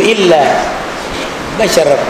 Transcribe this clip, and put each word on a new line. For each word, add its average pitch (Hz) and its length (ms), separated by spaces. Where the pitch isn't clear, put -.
illa 185 400
basharar 156 400